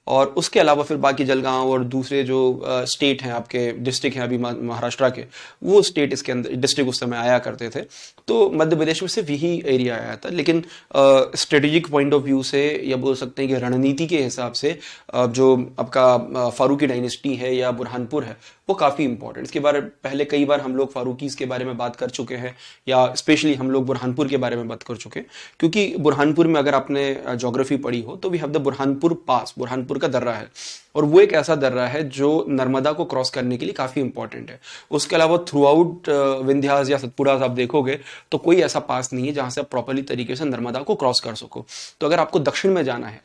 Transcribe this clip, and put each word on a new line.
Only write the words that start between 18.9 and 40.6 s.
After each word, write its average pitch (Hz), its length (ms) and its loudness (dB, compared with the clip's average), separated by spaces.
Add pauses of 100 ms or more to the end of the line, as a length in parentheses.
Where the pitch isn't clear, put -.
इंपॉर्टेंट। 120 420 -6
इसके 151 140 -6
बारे, 143 200 2
पहले 139 440 -6
कई 143 200 0
बार 143 160 2
हम 131 160 -6
लोग 135 160 0
फारूकीज 127 420 -6
के 131 120 -8
बारे 127 180 -6
में 127 120 -8
बात 120 200 -6
कर 123 140 -6
चुके 123 240 -8
हैं, 123 220 -10 (320)
या 127 260 4
specially 151 420 2
हम 131 140 -2
लोग 131 160 2
बुरहानपुर 127 420 -2
के 139 80 -2
बारे 123 200 -2
में 117 120 -6
बात 113 140 -10
कर 120 140 -10
चुके - 240 -12
हैं, 247 60 -12 (340)
क्योंकि 190 360 2
बुरहानपुर 151 500 4
में 160 140 2
अगर 139 140 2
आपने, 139 400 0
अ, 131 200 -8
ज्योग्राफी 127 420 -2
पढ़ी 123 260 -4
हो, 139 140 -12
तो 190 140 -4
we 175 60 -2
have 147 140 -4
the 151 100 -2
बुरहानपुर 139 680 -2
पास, 120 300 0
बुरहानपुर 127 400 -6
का 156 100 0
दर्रा 120 240 -2
है। 110 180 -10 (440)
और 151 100 2
वो 156 160 8
एक 208 120 6
ऐसा 160 220 2
दर्रा 123 320 0
है 143 220 -4
जो 143 400 0
नर्मदा 135 440 0
को 160 120 -2
क्रॉस 131 260 -2
करने 123 260 -4
के - 80 -6
लिए 196 100 -6
काफ़ी 135 280 -4
इंपॉर्टेंट 117 480 -8
है। 120 100 -18 (300)
उसके 151 260 0
अलावा 165 220 6
throughout, 165 720 4
अ, 139 300 2
विंध्यास 139 520 2
या 139 80 2
सतपुड़ा 135 340 0
आप 127 180 2
देखोगे, 127 500 -2 (320)
तो 151 60 -2
कोई 170 180 4
ऐसा 156 220 2
पास 131 340 -6
नहीं 127 140 -4
है 147 60 -4
जहाँ 131 180 -4
से 143 100 -6
आप 135 100 -8
प्रॉपरली 135 320 -4
तरीके 127 340 -6
से 156 80 -6
नर्मदा 120 360 -4